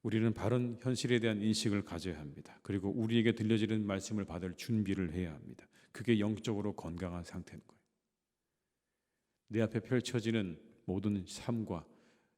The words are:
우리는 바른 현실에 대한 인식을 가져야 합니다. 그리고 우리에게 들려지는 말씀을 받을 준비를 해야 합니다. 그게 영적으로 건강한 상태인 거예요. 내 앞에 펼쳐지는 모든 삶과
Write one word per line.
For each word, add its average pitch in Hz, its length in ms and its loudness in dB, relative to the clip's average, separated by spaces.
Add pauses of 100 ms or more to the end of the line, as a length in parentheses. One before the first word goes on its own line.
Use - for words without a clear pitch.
우리는 110 300 4
바른 120 480 0
현실에 123 380 2
대한 110 220 2
인식을 107 420 2
가져야 85 360 -6
합니다. 71 420 -14
그리고 98 280 -2
우리에게 113 440 4
들려지는 110 520 2
말씀을 101 400 -2
받을 87 300 -6
준비를 95 580 0
해야 87 200 -2
합니다. - 320 -16 (280)
그게 110 260 2
영적으로 104 540 -2
건강한 87 500 -6
상태인 - 420 -12
거예요. - 160 -20 (1700)
내 110 140 2
앞에 110 180 2
펼쳐지는 113 840 0 (240)
모든 98 400 0
삶과 107 600 -4 (520)